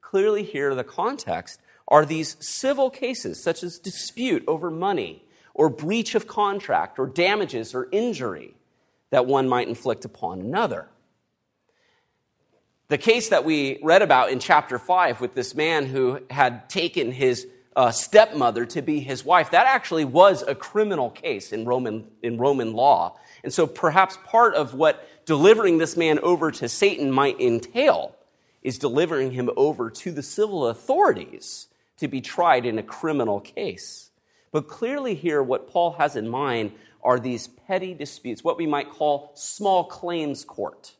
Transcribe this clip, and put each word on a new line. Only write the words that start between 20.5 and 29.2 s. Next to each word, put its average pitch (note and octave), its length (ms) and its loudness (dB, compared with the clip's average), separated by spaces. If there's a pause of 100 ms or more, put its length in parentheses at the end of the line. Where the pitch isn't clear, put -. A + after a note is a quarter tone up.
criminal G#3 560 -2
case A#2+ 420 -8
in A2 140 -6
Roman, A#2+ 400 -2 (160)
in A#2 160 -4
Roman B2 360 0
law. A2+ 440 2 (260)
And C#3+ 80 -8
so E3 140 2
perhaps F3+ 580 0
part A3+ 300 4
of B2+ 200 -2
what D3+ 320 0 (200)
delivering F3+ 520 6
this D#3+ 180 -2
man D#3+ 240 2
over D#3+ 320 2
to - 160 -6
Satan D#3 420 0
might C3+ 300 2
entail A#2+ 760 0 (480)
is B2+ 160 -6
delivering C#3 540 0